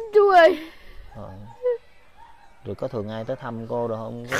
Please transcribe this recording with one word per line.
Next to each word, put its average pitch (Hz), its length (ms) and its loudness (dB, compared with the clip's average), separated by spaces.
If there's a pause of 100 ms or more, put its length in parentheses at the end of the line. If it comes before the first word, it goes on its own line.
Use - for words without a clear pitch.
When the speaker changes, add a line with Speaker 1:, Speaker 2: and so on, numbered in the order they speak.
(140)
Speaker 1:
chú 403 160 8
ơi. 330 300 8 (560)
Speaker 2:
Ờ. 98 140 -14 (1400)
Rồi 104 100 -10
có - 120 -6
thường 107 220 -8
ai 113 140 -8
tới 131 120 -8
thăm 117 320 -10
cô 120 200 -4
rồi 110 100 -6
không? 117 340 -10
Có - 80 -4